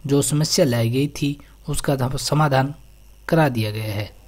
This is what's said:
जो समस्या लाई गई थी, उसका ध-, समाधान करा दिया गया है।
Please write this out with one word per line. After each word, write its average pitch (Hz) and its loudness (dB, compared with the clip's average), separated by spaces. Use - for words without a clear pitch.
जो 139 2
समस्या 151 2
लाई 120 2
गई 135 0
थी, 143 -4
उसका 143 -2
ध-, 131 -2
समाधान 143 0
करा 160 4
दिया 113 -2
गया 107 -6
है। 101 -8